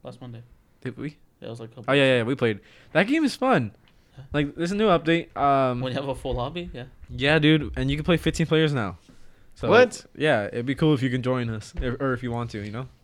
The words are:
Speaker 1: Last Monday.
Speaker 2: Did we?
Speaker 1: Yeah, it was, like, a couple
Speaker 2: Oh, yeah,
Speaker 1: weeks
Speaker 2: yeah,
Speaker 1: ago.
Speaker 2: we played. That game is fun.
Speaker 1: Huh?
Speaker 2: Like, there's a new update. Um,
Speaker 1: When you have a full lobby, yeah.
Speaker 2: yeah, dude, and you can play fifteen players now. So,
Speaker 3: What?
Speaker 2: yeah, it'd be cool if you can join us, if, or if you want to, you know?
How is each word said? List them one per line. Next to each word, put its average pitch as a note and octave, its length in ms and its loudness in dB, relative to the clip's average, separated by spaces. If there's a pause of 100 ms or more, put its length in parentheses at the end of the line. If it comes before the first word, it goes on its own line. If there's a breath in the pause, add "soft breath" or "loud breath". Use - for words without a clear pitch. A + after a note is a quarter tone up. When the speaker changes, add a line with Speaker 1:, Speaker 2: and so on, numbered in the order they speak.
Speaker 1:
Last B2+ 180 -18
Monday. A#2+ 200 -16 (400)
Speaker 2:
Did B2+ 160 -12
we? C#3+ 200 -12 (240)
Speaker 1:
Yeah, - 60 -14
it - 20 -10
was, A2+ 100 -12
like, A2+ 120 -16
a - 40 -20
couple A2+ 140 -18
Speaker 2:
Oh, C3 40 4
yeah, C#3+ 100 6
Speaker 1:
weeks C3+ 40 6
Speaker 2:
yeah, C3 140 6
Speaker 1:
ago. A2 60 -2
Speaker 2:
we C3+ 80 0
played. A2 240 0 (340 soft breath)
That F3+ 140 4
game D4+ 180 2
is B3+ 100 0
fun. F3+ 360 0 (440 loud breath)
Speaker 1:
Huh? C3+ 60 -20 (100)
Speaker 2:
Like, C#3+ 240 -2
there's F3 160 -4
a G3+ 40 -2
new G#3+ 120 2
update. E3 480 2
Um, C3 460 2
Speaker 1:
When C3 100 -4
you C3 80 -6
have C#3+ 80 -6
a C3+ 80 -4
full B2 200 -6
lobby, D#3+ 380 -6
yeah. B2+ 120 -12 (240)
Speaker 2:
yeah, C#3 300 2
dude, D3+ 360 4
and C3 160 -2
you C#3+ 60 -2
can D3+ 80 -6
play F3+ 120 4
fifteen D#3+ 300 0
players D#3 260 2
now. G#2+ 240 -4 (580 soft breath)
So, - 140 -6
Speaker 3:
What? - 360 4 (100)
Speaker 2:
yeah, C3 300 0
it'd A#2 200 -6
be C3 100 -2
cool D#3 180 4
if B2 80 2
you C3 80 0
can B2+ 120 -2
join B2 280 -2
us, A2 320 -10
if, B2+ 180 -4
or C3+ 140 -2
if A#2+ 100 -6
you B2 80 -6
want A#2 200 -6
to, G#2 120 -8
you G#2 80 -8
know? B2 160 -10 (160)